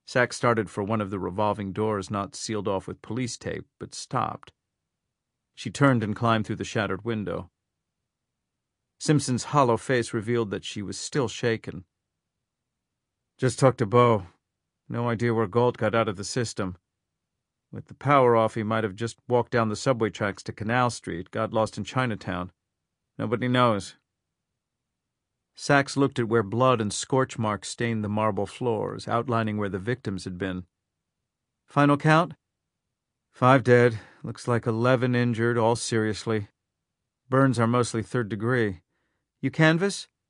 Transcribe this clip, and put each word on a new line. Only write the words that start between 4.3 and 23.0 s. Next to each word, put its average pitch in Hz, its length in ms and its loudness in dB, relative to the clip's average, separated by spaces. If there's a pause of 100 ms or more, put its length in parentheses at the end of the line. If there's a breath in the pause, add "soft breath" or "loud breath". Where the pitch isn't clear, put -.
She - 160 -10
turned 131 320 4
and 104 120 -4
climbed 113 300 2
through 110 120 -6
the 101 80 -6
shattered 101 380 -4
window. 92 460 -6 (1500)
Simpson's 131 460 2
hollow 123 320 4
face 123 360 -2
revealed 113 380 -2
that 98 140 -6
she - 180 -8
was 95 160 -8
still 135 280 -4
shaken. 107 580 -4 (1500)
"Just 127 200 0
talked 131 220 4
to 117 80 2
Bo. 117 400 4 (600)
No 120 220 -4
idea 117 240 0
where 113 140 0
Galt 117 300 2
got 107 180 0
out 113 120 2
of 95 100 -4
the 98 60 -10
system. 101 540 -6 (920)
With - 160 -14
the - 80 -20
power 131 400 4
off, 110 180 2
he 113 80 -4
might 110 220 0
have 98 120 -4
just 113 220 -8 (100)
walked 120 240 0
down 117 180 2
the 104 60 -2
subway 113 360 0
tracks 101 320 -4
to 85 100 -10
Canal 120 380 0
Street, - 400 -10
got 110 200 -4
lost 110 260 0
in 110 60 -6
Chinatown. 95 680 -4 (680)